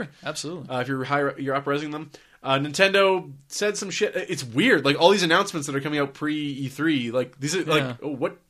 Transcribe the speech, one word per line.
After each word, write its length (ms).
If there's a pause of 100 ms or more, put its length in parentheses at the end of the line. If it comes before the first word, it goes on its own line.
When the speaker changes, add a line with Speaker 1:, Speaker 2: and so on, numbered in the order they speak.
Speaker 1:
think. 40 (140)
Speaker 2:
absolutely. 460
Speaker 1:
Uh, 100
if 80
you're 160
high, 340
you're 180
up-resing 360
them. 180 (340)
Uh, 160
Nintendo 720 (160)
said 300
some 120
shit. 260
It's 280
weird. 420
Like, 160
all 80
these 140
announcements 440
that 80
are 60
coming 180
out 140
pre-E 560
three, 400
like, 300
these 160
are, 60
Speaker 2:
Yeah. 120
Speaker 1:
like, 300
oh, 60
what 280 (120)